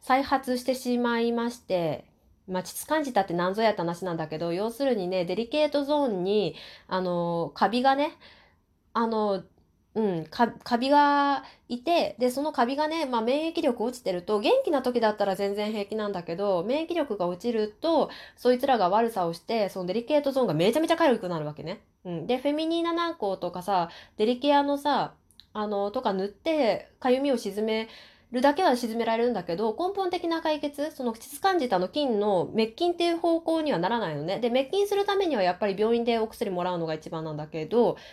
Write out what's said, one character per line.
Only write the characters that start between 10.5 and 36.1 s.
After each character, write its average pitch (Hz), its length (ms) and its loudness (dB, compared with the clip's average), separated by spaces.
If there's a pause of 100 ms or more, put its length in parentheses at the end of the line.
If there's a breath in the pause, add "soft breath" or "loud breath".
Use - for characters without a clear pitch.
カ 240 140 -2
ビ 262 140 0
が 285 540 4 (240 loud breath)
い 240 140 -8
て、 330 360 2
で、 247 120 2
そ 269 120 -4
の 302 100 -2
カ 247 140 2
ビ 269 100 -2
が 302 120 0
ね、 320 180 -2
ま 247 120 -2
あ、 - 40 2
免 302 300 0
疫 330 100 -2
力 240 220 0
落 254 140 -6
ち - 40 -18
て 190 100 -2
る 175 100 -4
と、 214 180 0
元 285 120 2 (120)
気 392 60 -2
な 277 120 2
時 247 180 0
だ 220 100 4
っ 208 60 -6
た 208 80 0
ら 190 120 0
全 202 180 -2
然 208 180 -4
平 202 140 -4
気 214 100 -8
な 214 120 -2
ん 202 40 -4
だ 175 100 -6
け 170 140 -6
ど、 190 280 0
免 294 220 -2
疫 339 80 -6
力 277 220 -2
が 175 100 0
落 180 140 -4
ち 240 120 -2
る 214 160 0 (120)
と、 311 300 2 (260 loud breath)
そ 254 160 4
い 247 60 4
つ 277 80 0
ら 262 100 4
が 185 120 4
悪 226 220 4
さ 185 160 0
を 170 60 -2
し 170 60 -10
て、 214 300 -2
そ 190 120 -8
の 180 60 -4
デ 185 80 -2
リ 233 100 -2
ケ 302 140 2
ー 285 40 2
ト 277 100 0
ゾ 262 100 2
ー - 20 4
ン - 40 2
が 156 60 0
め 180 180 4
ち 302 40 0
ゃ 311 40 4
め 320 80 0
ち - 20 -4
ゃ 330 60 4
痒 294 220 4
く 180 100 -6
な 170 100 -4
る 151 80 -4
わ 147 80 -8
け - 80 -14
ね。 165 180 -8 (240)
う 185 60 -10
ん。 170 160 -6
で、 247 120 0
フ 285 100 -2
ェ 294 60 0
ミ 320 120 -2
ニ 330 140 0
ー - 20 -2
ナ 339 100 0
軟 339 220 -2
膏 226 220 -4
と 175 160 -6
か 180 100 -8
さ、 175 260 0 (280 loud breath)
デ 214 100 2
リ 247 120 2
ケ 285 160 4
ア 285 80 6
の 285 160 0
さ、 269 360 0 (380)
あ 214 140 -4
の、 202 260 -2
と 262 100 -4
か 220 100 0
塗 190 140 -2
っ - 20 -6
て、 262 720 0
か 254 120 0
ゆ 254 100 4
み 285 100 2
を 240 80 2
鎮 208 260 -4
め 220 240 -2 (440 loud breath)
る 247 80 0
だ 285 120 6
け 370 120 2
は 269 120 6
鎮 233 220 -4
め 226 60 0
ら 226 120 2
れ 233 80 2
る 247 60 2
ん - 20 -2
だ 185 120 -4
け - 100 -4
ど、 214 240 -2
根 370 160 -2
本 381 160 0
的 349 160 -2
な 330 160 0
解 311 160 0
決、 294 320 -4
そ 269 140 -10
の、 233 80 -2
膣 - 280 -14
カ 392 120 2
ン 349 80 2
ジ 247 80 -2
タ 185 100 2
の 185 100 0
菌 269 300 0
の 202 280 2
滅 220 260 0
菌 349 220 0
っ - 20 -6
て 339 100 0
い 339 40 2
う 330 60 0
方 330 240 2
向 330 200 0
に 294 120 0
は 170 60 0
な 180 100 0
ら 233 120 0
な 175 100 -2
い 147 60 -4
の 147 80 -6
ね。 196 160 -2
で、 240 80 0
滅 262 220 0
菌 403 180 2
す 403 80 0
る 403 80 2
た 403 100 0
め 392 120 2
に 294 100 0
は 196 60 2
や 180 100 2
っ 180 60 -6
ぱ 208 100 0
り 190 100 -2
病 226 180 2
院 233 80 0
で 233 140 2